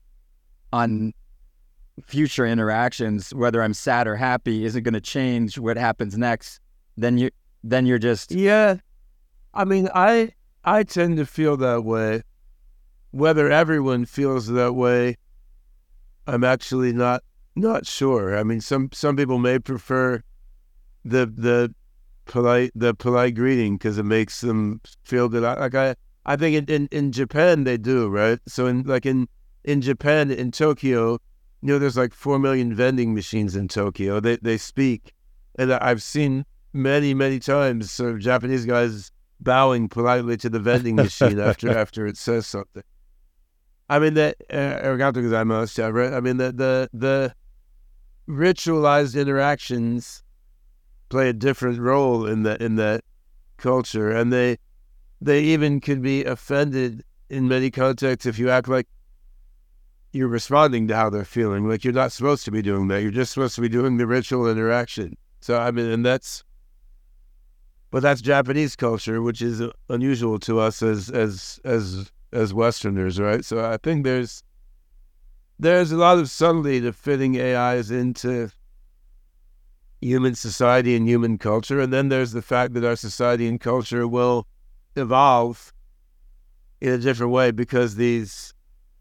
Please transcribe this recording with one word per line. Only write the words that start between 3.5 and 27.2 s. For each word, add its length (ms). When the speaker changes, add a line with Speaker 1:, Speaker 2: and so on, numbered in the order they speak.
Speaker 1:
I'm 120
sad 340
or 80
happy 500
isn't 180
gonna 180
change 560
what 200
happens 400
next. 420
Then 200
you, 120
then 220
you're 140
just 320
Speaker 2:
Yeah. 460
I 120
mean, 280
I, 380
I 200
tend 340
to 80
feel 320
that 260
way. 400
Whether 400
everyone 540
feels 420
that 260
way, 440
I'm 160
actually 500
not, 300
not 300
sure. 520
I 60
mean, 180
some, 320
some 220
people 220
may 220
prefer 640
the, 220
the 480
polite, 500
the 180
polite 420
greeting 440
'cause 180
it 60
makes 380
them 380
feel 240
good. 160
I, 120
like, 200
I, 200
I 100
think 200
in, 180
in, 180
in 200
Japan 520